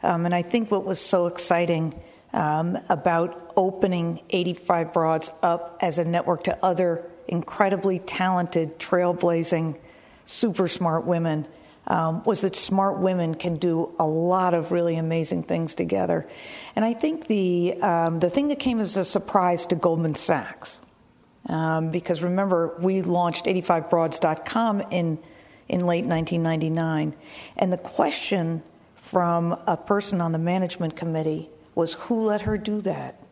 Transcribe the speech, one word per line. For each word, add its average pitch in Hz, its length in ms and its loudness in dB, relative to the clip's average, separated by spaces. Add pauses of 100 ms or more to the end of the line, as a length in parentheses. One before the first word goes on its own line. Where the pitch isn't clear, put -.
Um, 170 220 2
and 175 80 0
I 175 80 2
think 214 280 0
what 202 140 0
was 185 160 -4
so 175 260 2
exciting, 170 720 0 (320)
um, 160 460 0 (100)
about 170 680 0
opening 180 640 0 (100)
eighty-five 175 640 0
Broads 160 380 2 (120)
up 170 380 0
as 170 180 0
a 170 60 2
network 170 400 0
to - 200 -2
other 175 400 2 (240)
incredibly 190 720 0
talented, 175 800 0
trailblazing, 170 1000 0 (460)
super 190 420 0
smart 165 380 0
women, 160 420 0 (400)
um, 160 380 0
was 220 160 2
that 190 160 -2
smart 196 420 0
women 175 360 2
can 170 220 -4
do 165 420 0
a 165 80 2
lot 175 480 2
of 165 180 0
really 170 240 2
amazing 165 460 -2
things 165 320 -2
together. 175 520 0 (480)
And 214 100 2
I 233 100 0
think 311 340 -4
the, 180 520 2
um, 165 380 2
the 175 100 4
thing 277 200 2
that 294 100 0
came 240 220 0
as 196 160 -2
a 190 80 0
surprise 180 640 2
to 180 100 2
Goldman 165 380 2
Sachs, - 680 -4 (680)
um, 160 420 0
because 170 320 -2
remember, 180 580 2
we 190 220 2
launched 175 440 0
eighty-five 175 440 2
broads 165 280 2
dot 160 280 0
com 226 340 0 (100)
in, 165 280 0 (500)
in 180 180 0
late 170 200 0
nineteen 165 360 0
ninety-nine, 160 720 0 (420)
and 180 160 2
the 180 60 -2
question 175 840 -2 (340)
from 170 680 0
a 175 100 0
person 202 460 -2
on 165 100 0
the 160 60 0
management 175 580 -2
committee 160 540 -4 (240)
was, 165 200 0
"Who - 260 -2
let 208 220 0
her 208 160 -2
do 208 240 -4
that?" 143 360 -6 (140)